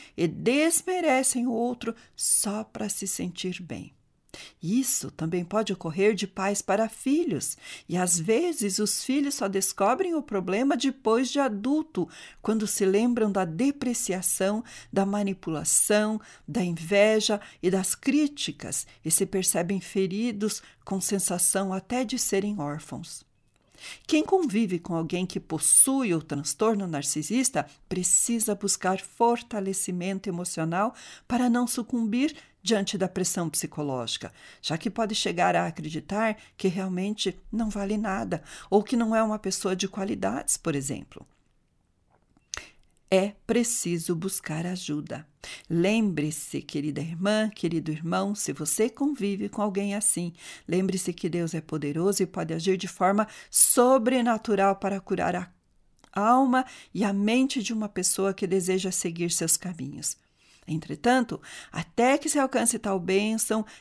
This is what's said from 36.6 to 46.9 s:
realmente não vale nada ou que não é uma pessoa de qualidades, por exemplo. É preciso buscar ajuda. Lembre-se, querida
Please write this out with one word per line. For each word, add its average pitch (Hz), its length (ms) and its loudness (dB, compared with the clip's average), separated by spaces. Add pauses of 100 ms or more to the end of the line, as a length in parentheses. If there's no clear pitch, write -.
realmente 190 720 -2 (140)
não 220 160 -2
vale 202 300 -2
nada 196 440 -4 (280)
ou 208 120 6
que 240 140 -2
não 226 180 2
é 220 80 4
uma 214 160 0
pessoa 190 380 -2
de 190 100 -2
qualidades, 196 680 -2
por 160 180 -4
exemplo. - 520 -6 (1800)
É 196 240 4 (120)
preciso 175 720 0
buscar 165 500 -4
ajuda. 151 580 -6 (440)
Lembre-se, 165 920 0
querida 147 380 -4